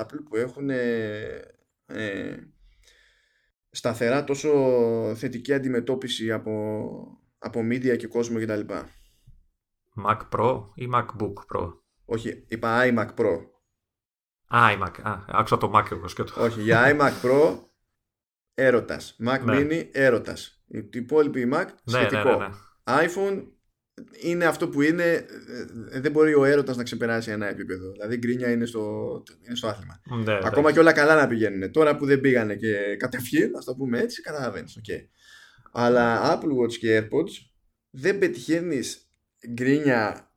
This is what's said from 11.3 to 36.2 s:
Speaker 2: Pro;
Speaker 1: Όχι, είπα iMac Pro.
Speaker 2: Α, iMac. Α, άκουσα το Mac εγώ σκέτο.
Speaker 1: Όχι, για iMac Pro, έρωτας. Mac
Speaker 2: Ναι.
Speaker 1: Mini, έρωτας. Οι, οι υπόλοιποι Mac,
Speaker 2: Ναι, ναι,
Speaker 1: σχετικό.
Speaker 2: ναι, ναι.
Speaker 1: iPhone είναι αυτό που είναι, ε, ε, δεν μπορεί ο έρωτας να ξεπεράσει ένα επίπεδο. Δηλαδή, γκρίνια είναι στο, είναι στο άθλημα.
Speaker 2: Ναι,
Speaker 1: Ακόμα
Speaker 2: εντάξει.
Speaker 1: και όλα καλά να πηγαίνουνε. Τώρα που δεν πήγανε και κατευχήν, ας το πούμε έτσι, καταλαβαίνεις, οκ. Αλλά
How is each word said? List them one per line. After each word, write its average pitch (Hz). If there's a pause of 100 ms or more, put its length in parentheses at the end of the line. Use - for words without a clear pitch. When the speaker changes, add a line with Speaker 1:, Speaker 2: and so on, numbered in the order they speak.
Speaker 2:
Pro; 90 (320)
Speaker 1:
Όχι, 113
είπα 113
iMac 113
Pro. 98 (1080)
Speaker 2:
Α, 117 (180)
iMac. 92
Α, 104
άκουσα 110
το 101
Mac 101
εγώ 92
σκέτο. -
Speaker 1:
Όχι, 113
για 113
iMac 139 (140)
Pro, 147 (960)
έρωτας. 123 (100)
Mac 131
Speaker 2:
Ναι. 117
Speaker 1:
Mini, 156
έρωτας. 127
Οι, -
οι 104
υπόλοιποι 127
Mac, 175 (180)
Speaker 2:
Ναι, 117
ναι, 120
Speaker 1:
σχετικό. 104
Speaker 2:
ναι, 98
ναι. - (360)
Speaker 1:
iPhone 175 (720)
είναι 170
αυτό 160
που 139
είναι, 170
ε, - (640)
ε, 131
δεν 147
μπορεί 156
ο 139
έρωτας 139
να 120
ξεπεράσει 113
ένα 107
επίπεδο. 95
Δηλαδή, 104
γκρίνια 123
είναι 117
στο, 110 (240)
είναι 120
στο 117
άθλημα. -
Speaker 2:
Ναι, 113
Speaker 1:
Ακόμα 98
Speaker 2:
εντάξει. 147
Speaker 1:
και 151
όλα 160
καλά 156
να 147
πηγαίνουνε. 104
Τώρα 147
που 147
δεν 135
πήγανε 117
και 101
κατευχήν, 123
ας 131
το 127
πούμε 131
έτσι, 240
καταλαβαίνεις, 123
οκ. 113 (880)
Αλλά 120 (200)